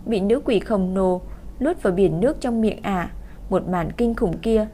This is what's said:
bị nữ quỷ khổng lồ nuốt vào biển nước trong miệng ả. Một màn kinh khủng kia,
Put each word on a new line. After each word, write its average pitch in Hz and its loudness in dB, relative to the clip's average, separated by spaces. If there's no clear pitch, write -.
bị 220 0
nữ 220 2
quỷ 226 4
khổng 185 0
lồ 185 2
nuốt 320 -2
vào 190 2
biển 170 4
nước 277 0
trong 233 0
miệng 220 0
ả. 185 -2
Một 185 2
màn 170 -2
kinh 233 0
khủng 170 0
kia, 214 2